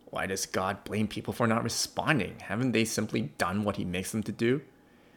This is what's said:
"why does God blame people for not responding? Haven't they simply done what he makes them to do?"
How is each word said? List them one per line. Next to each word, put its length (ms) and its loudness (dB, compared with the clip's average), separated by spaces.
"why 200 -4
does 200 -2
God 380 -2
blame 240 0
people 260 -6
for 120 2
not 180 2
responding? 760 0
Haven't 320 0
they 140 4
simply 520 -2
done 260 0
what 120 0
he 100 -2
makes 260 -4
them 120 -2
to 80 -4
do?" 300 2